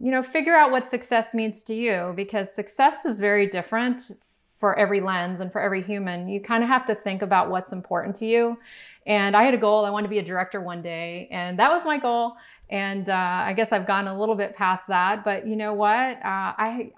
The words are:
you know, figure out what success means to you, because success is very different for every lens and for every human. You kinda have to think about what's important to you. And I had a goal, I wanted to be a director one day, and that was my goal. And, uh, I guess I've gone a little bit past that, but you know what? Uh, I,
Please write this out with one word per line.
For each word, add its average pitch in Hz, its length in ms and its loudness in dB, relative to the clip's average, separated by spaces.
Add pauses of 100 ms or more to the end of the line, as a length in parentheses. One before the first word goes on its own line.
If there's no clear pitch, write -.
you 240 80 -2
know, 262 140 2
figure 320 320 2
out 294 160 8
what 254 160 0
success 233 480 -2
means 220 300 -2
to 220 100 -6
you, 190 400 -2
because 196 360 -4
success - 540 2
is 220 140 -2
very 202 260 4
different 226 560 -2 (560)
for 202 200 2
every 196 240 4
lens 185 380 -2
and 185 120 -6
for 208 80 -4
every 190 220 0
human. 185 480 -6
You 202 100 -4
kinda 233 280 0
have 254 180 2
to 220 80 0
think 196 300 -6
about 185 260 2
what's 185 240 -4
important 185 440 -6
to 220 100 -6
you. 233 320 2 (480)
And 202 280 2
I 208 60 8
had 254 140 6
a - 20 2
goal, 208 280 4
I 202 40 0
wanted 208 160 -2
to 196 60 -4
be 208 80 0
a 185 40 -2
director 185 380 -4
one 175 220 -10
day, 170 480 -8
and 180 260 -6
that 254 140 6
was 339 120 2
my 302 140 0
goal. 240 360 0 (360)
And, 196 400 -4
uh, 185 340 0
I 196 100 -2
guess 220 180 0
I've 196 160 0
gone 196 200 0
a 190 100 -6
little 214 180 0
bit 202 200 -4
past 185 300 0
that, 196 380 2
but 202 240 -2
you 214 80 -4
know 214 180 -4
what? 226 440 2
Uh, 190 400 -4
I, 226 400 -4